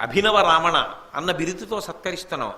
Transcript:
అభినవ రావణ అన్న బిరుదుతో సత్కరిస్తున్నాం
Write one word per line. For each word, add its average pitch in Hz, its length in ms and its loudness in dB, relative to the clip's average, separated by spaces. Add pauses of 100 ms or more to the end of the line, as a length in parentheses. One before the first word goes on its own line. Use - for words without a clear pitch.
అభినవ 196 400 2
రావణ 165 500 4 (240)
అన్న 165 180 -2
బిరుదుతో 185 480 -4
సత్కరిస్తున్నాం 165 760 -8